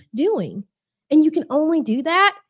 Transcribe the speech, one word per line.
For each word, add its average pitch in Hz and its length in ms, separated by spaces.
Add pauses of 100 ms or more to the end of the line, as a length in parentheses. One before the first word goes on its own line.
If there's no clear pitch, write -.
(140)
doing. 220 500 (460)
And 311 140
you 311 80
can 320 180
only 311 320
do 247 220
that 381 340 (120)